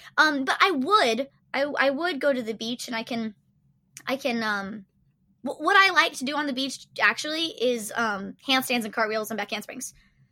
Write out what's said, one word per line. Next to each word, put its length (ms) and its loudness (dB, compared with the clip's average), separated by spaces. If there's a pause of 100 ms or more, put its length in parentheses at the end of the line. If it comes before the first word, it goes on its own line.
(160)
Um, 280 4
but 160 0
I 100 6
would, 580 2 (240)
I, 120 2
I 260 2
would 300 -2
go 120 4
to 100 -2
the 120 -4
beach, 320 -6
and 100 -6
I 60 -4
can, 320 -6 (720)
I 100 -2
can, 280 -2
um, 400 -4 (600)
w-, 180 -8
what 140 6
I 160 8
like 220 2
to 100 -8
do 120 -2
on 100 0
the 60 -2
beach 340 -6 (140)
actually 460 0
is, 480 -2
um, 400 -4 (140)
handstands 360 0
and 100 -8
cartwheels 360 -2
and 60 -6
back 140 -6
handsprings. 420 -8 (400)